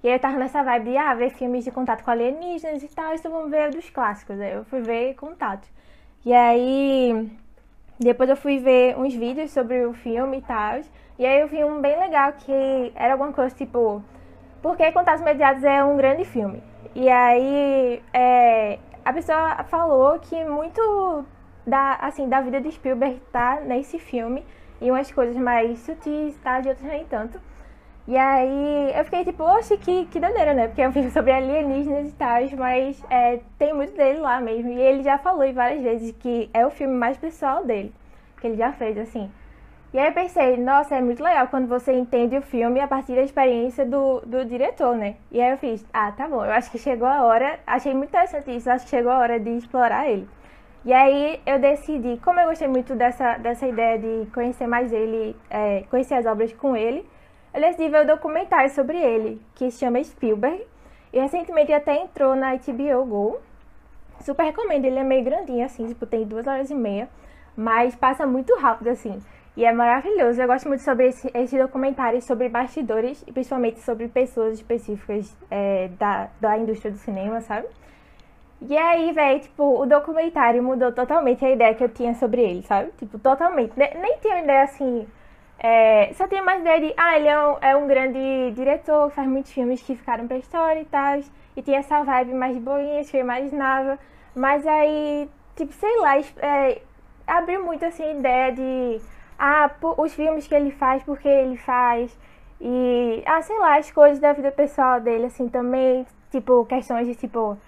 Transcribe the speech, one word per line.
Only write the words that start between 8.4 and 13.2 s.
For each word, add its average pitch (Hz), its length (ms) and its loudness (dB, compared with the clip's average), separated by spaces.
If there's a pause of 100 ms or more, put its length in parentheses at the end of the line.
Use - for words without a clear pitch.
ver 254 380 4
uns 262 160 -2
vídeos 262 380 -6
sobre 247 340 -2
o 240 80 -4
filme 247 440 -6
e 262 40 -10
tal. 226 400 -6 (360)
E 247 80 0
aí 269 160 4
eu 302 60 0
vi 302 160 -2
um 294 180 -2
bem 285 180 2
legal 294 340 2
que 269 640 -2
era 247 180 2
alguma 277 200 -2